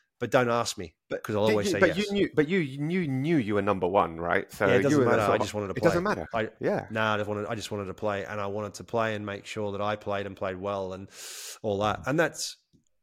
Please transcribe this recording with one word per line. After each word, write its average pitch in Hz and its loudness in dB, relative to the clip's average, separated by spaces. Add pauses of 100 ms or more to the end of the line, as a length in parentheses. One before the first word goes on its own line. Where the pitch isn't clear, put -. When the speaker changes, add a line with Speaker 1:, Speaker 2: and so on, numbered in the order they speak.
(180)
Speaker 1:
But 120 -4
don't 123 4
ask 117 0
me, 87 -10 (140)
Speaker 2:
But - -6
Speaker 1:
'cause 107 -4
I'll 104 4
Speaker 2:
did 110 6
Speaker 1:
always 104 4
Speaker 2:
you, - 2
Speaker 1:
say 101 0
Speaker 2:
but 180 6
Speaker 1:
yes. 160 0
Speaker 2:
you 202 -2
knew, 196 2
but 147 2
you, 190 2
you 147 -2
knew 139 2
you 104 2
were 101 4
number 95 2
one, 87 2
right? 90 0
So 101 2
Speaker 1:
Yeah, 95 6
it 98 4
doesn't 139 4 (100)
Speaker 2:
you 127 4
were 120 4
Speaker 1:
matter. 113 4
I 101 2
Speaker 2:
sort 98 4
of, 107 2
Speaker 1:
just 104 -4
wanted 104 -4
to 92 -6
Speaker 2:
it - -4
doesn't 165 4
Speaker 1:
play. 208 0
Speaker 2:
matter. 85 -4
Speaker 1:
I, 110 -2 (100)
Speaker 2:
Yeah. 131 -2
Speaker 1:
nah, 110 0
I - 2
just 104 -2
wanted, 104 -4
I 113 -6
just 98 -8
wanted 101 -4
to 92 -8
play, 101 -4
and 104 -8
I 101 -4
wanted 101 -6
to 92 -14
play 110 -2
and 104 -8
make 101 -8
sure 104 -6
that 98 -6
I 104 -2
played 101 -4
and 98 -10
played 95 -6
well 98 -4
and 95 -12 (540)
all 101 0
that. 104 0
And 147 2
that's - -2 (460)